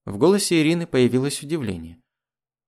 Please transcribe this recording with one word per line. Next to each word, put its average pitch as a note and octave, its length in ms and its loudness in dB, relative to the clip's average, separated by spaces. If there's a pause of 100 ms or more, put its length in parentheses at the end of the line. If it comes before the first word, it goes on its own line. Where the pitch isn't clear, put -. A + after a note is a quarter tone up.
В G2+ 100 -10
голосе F3 440 2
Ирины E3 260 0
появилось B2+ 560 0
удивление. F#2+ 580 -8 (680)